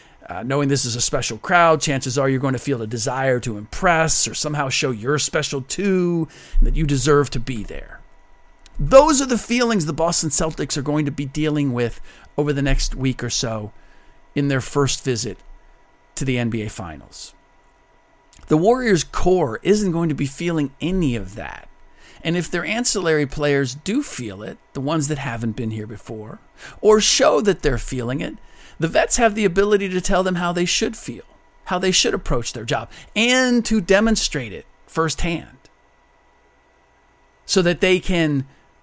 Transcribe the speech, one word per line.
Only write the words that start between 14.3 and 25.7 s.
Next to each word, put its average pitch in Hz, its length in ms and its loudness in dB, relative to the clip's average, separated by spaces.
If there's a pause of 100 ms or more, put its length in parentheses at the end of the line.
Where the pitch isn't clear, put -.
in 143 100 0
their 135 140 0
first - 420 0
visit 117 360 -4 (760)
to 139 100 -4
the 127 140 0
N 120 100 0
B 110 140 -4
A 110 80 -8
Finals. - 640 -14 (1120)
The 156 100 4
Warriors' 214 460 4
core 170 640 2
isn't 202 260 2
going 170 200 0
to - 40 -2
be 156 120 -2
feeling 160 440 -2 (100)
any 160 360 0
of 98 180 -8
that. 73 320 -12 (560)
And 165 140 -2
if 170 140 -4
their 170 140 -4
ancillary 165 640 0
players 139 480 0
do 214 280 -4
feel 104 400 -10
it, - 160 -12 (160)
the 143 60 -8
ones 143 280 -2
that 151 100 -4
haven't 117 380 -6
been 113 160 -4